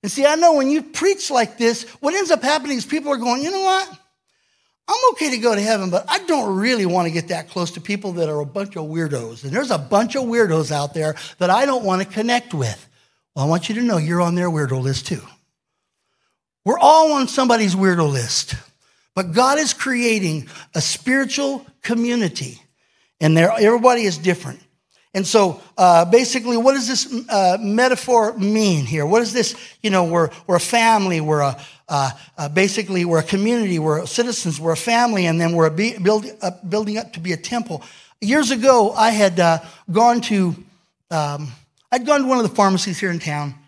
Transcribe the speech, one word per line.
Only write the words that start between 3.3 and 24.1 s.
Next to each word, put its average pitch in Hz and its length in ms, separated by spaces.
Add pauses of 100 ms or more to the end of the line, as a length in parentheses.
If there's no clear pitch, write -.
"You 330 80
know 381 100
what? 381 380 (880)
I'm 480 240
okay 311 200
to 247 60
go 220 180
to 202 60
heaven, 202 280
but 175 200
I 359 160
don't 247 300
really 214 300
want 175 220
to 160 60
get 165 160
that 165 200
close 175 220
to 165 100
people 202 320
that 165 160
are 151 100
a 147 60
bunch 196 300
of 160 100
weirdos. 139 580
And 135 80
there's 240 200
a 180 60
bunch 208 380
of 269 80
weirdos 190 480
out 143 220
there 156 220 (220)
that 180 120
I 233 160
don't 262 200
want 185 160
to 196 60
connect 233 460
with." 127 340 (480)
Well, 139 100
I - 20
want 170 220
you 214 60
to 233 60
know 233 160
you're 170 240
on 175 140
their 180 140
weirdo 135 320
list 131 260
too. 135 140 (1400)
We're 277 140
all 311 340
on 269 140
somebody's 226 480
weirdo 180 360
list. - 440 (580)
But 185 200
God 262 260
is 294 140
creating 220 720 (260)
a 165 60
spiritual 269 840 (160)
community, 233 800 (580)
and 156 160
there, 170 160
everybody 233 520
is 180 140